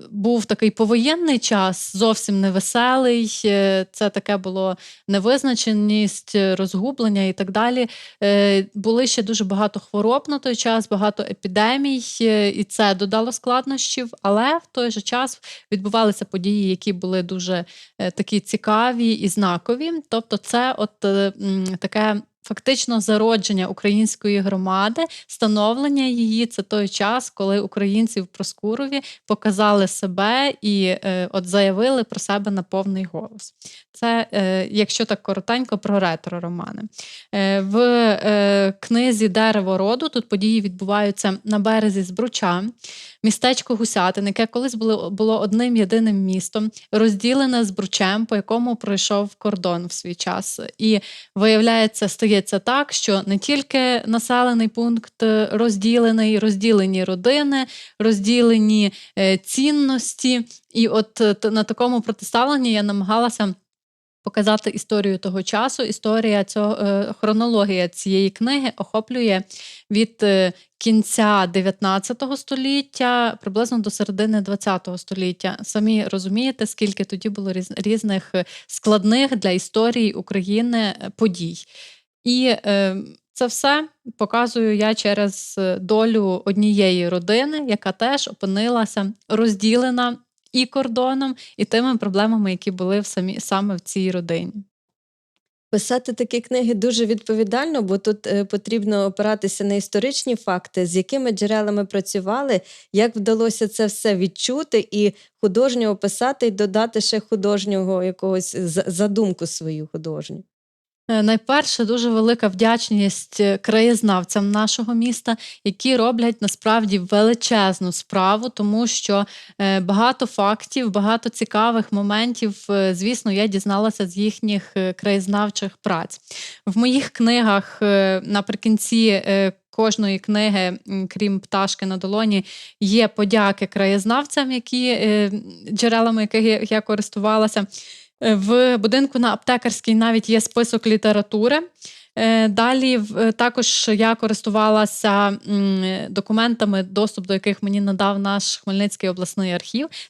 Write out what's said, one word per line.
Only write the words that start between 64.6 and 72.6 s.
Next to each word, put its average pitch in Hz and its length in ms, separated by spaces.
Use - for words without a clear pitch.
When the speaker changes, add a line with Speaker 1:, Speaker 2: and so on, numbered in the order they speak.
Speaker 1:
історію 196 480
того 190 260
часу. 240 400
Історія 214 600
цього, 208 320
е, 202 440
хронологія 208 680
цієї 190 420
книги 254 480
охоплює 220 640
від, 220 320
е, 190 300
кінця 208 720
дев'ятнадцятого 196 880
століття 262 1040